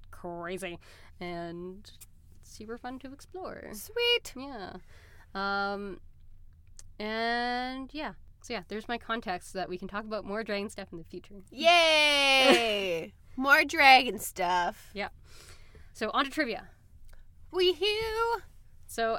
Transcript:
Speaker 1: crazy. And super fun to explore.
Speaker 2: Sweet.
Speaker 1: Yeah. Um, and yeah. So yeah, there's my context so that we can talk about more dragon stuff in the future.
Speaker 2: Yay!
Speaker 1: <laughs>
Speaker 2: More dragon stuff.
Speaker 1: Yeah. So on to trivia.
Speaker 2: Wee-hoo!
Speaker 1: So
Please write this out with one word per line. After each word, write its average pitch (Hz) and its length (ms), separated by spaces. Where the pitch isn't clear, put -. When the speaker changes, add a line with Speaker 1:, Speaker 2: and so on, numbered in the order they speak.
Speaker 1:
crazy. 175 680
And 175 720
super 220 260
fun 254 220
to 262 120
explore. - 600
Speaker 2:
Sweet. 480 640
Speaker 1:
Yeah. 254 380
Um, 196 680
and 240 920
yeah. 294 200
So - 120
yeah, 190 140
there's 214 200
my 233 100
context 226 540
so 190 60
that 175 100
we 180 100
can 190 100
talk 208 160
about 214 200
more 202 180
dragon 202 260
stuff 190 240
in 170 60
the 165 60
future. - 300
Speaker 2:
Yay! 269 1600
Speaker 1:
<laughs> - 120
Speaker 2:
More 277 280
dragon 269 540
stuff. 180 760
Speaker 1:
Yeah. 202 160
So - 180
on 269 140
to 262 40
trivia. 240 380
Speaker 2:
Wee-hoo! 427 880
Speaker 1:
So 226 320